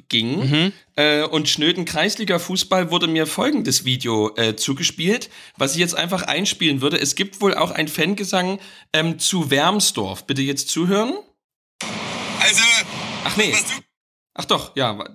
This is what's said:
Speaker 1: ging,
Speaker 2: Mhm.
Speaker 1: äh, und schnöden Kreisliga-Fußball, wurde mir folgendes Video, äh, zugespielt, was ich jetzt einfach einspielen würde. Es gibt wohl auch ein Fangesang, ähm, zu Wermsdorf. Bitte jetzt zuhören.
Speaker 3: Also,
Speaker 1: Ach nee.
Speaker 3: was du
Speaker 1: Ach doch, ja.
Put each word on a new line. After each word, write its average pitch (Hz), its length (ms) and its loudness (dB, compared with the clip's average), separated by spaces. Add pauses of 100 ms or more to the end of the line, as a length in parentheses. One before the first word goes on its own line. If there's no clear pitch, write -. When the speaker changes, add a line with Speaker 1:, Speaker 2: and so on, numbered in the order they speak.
Speaker 1:
ging, 127 420 0
Speaker 2:
Mhm. 165 220 2 (240)
Speaker 1:
äh, 147 260 4
und 156 260 0
schnöden 175 360 0
Kreisliga-Fußball, 180 1040 0
wurde 170 160 2
mir 160 220 2
folgendes 180 560 0
Video, 117 520 0
äh, 110 200 0
zugespielt, 165 760 -2 (260)
was 139 180 0
ich 165 40 -2
jetzt 175 160 0
einfach 156 300 -2
einspielen 151 560 0
würde. 147 180 0
Es - 160 0
gibt - 260 -4
wohl 202 140 2
auch 175 160 0
ein 156 160 -2
Fangesang, 185 720 -2 (340)
ähm, 160 280 0
zu 170 280 0
Wermsdorf. 139 760 2
Bitte 135 160 -2
jetzt 139 280 -2
zuhören. 196 420 2 (1300)
Speaker 3:
Also, - 220 4 (640)
Speaker 1:
Ach 135 120 -2
nee. 196 160 2
Speaker 3:
was - 140 0
du - 80 -4 (600)
Speaker 1:
Ach - 120 -8
doch, - 280 -2
ja. 110 300 -2 (100)